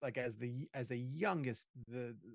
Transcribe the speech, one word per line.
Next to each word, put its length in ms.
like, 140
as 200
the, 360
as 180
a 60
youngest, 720
the 280